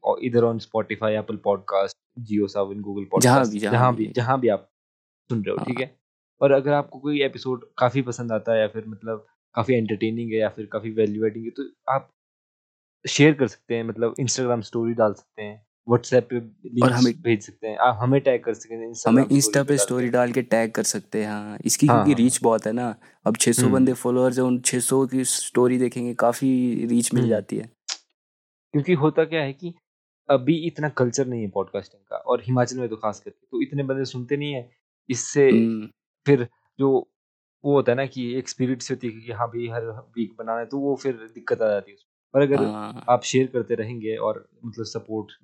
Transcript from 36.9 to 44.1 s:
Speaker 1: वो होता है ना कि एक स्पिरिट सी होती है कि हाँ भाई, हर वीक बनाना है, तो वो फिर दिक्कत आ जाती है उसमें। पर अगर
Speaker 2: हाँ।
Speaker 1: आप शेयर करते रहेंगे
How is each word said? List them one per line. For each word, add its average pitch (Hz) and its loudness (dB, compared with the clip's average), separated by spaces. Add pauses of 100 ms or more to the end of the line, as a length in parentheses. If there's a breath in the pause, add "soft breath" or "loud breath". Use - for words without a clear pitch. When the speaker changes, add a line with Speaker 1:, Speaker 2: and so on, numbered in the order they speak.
Speaker 1:
वो 143 4
होता 123 4
है 120 4
ना 135 -2
कि 123 -8
एक 127 -6
स्पिरिट 127 -2
सी - -6
होती 123 -6
है 110 -14
कि 113 -14
हाँ 117 -4
भाई, 117 -6
हर 113 -8
वीक 110 -8
बनाना 113 -4
है, 120 -6
तो 139 -6
वो 139 -2
फिर 131 -4
दिक्कत 113 -6
आ 110 2
जाती 101 -2
है - -20
उसमें। - -20 (220)
पर 135 4
अगर 139 2
Speaker 2:
हाँ। 107 -8
Speaker 1:
आप 123 4
शेयर 131 2
करते 120 -4
रहेंगे 110 -6